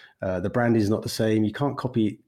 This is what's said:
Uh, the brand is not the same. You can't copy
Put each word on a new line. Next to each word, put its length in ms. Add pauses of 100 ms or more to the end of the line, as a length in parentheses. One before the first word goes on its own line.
(220)
Uh, 180
the 100
brand 280
is 120
not 120
the 80
same. 340
You 80
can't 260
copy 500